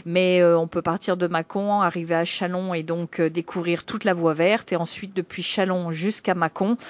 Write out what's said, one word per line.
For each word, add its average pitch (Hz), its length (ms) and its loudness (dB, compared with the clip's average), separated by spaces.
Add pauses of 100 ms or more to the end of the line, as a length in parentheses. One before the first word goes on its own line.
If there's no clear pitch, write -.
mais, 180 360 4
euh, 170 160 8
on 165 100 2
peut 170 140 -4
partir 180 360 -2
de 180 100 0
Mâcon, 196 540 0
arriver 170 340 0
à 165 100 2
Chalon 180 480 -2
et 165 80 -2
donc, 170 380 -4
euh, 165 100 4
découvrir 170 540 -2
toute - 220 -8
la 196 80 4
voie 165 200 2
verte, 180 380 0
et 180 60 2
ensuite, 180 360 -6
depuis 185 300 -6
Chalon 185 480 -2
jusqu'à 185 420 -2
Mâcon, 185 440 0 (120)